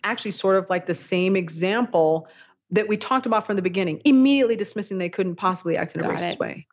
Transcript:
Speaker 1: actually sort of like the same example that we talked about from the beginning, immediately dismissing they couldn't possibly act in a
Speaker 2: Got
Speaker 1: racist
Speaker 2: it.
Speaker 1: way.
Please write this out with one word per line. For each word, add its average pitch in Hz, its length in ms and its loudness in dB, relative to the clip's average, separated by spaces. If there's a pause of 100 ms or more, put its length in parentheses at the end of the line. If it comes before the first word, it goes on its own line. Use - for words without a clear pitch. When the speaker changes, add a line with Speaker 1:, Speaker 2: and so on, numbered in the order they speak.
Speaker 1:
actually 214 280 -6
sort 190 260 2
of 190 120 -2
like 180 160 -2
the 175 80 -2
same 185 440 0
example 165 920 0 (440)
that 208 180 0
we 214 80 0
talked 262 280 -2
about 226 220 0
from 208 80 0
the 196 60 0
beginning, 180 420 -2
immediately 262 540 6
dismissing 202 400 -6
they 180 120 -4
couldn't 185 260 -4
possibly 180 420 -2
act 170 180 -4
in 165 60 -4
a - 20 -2
Speaker 2:
Got - 140 -4
Speaker 1:
racist 170 160 -4
Speaker 2:
it. - 60 -10
Speaker 1:
way. - 340 -6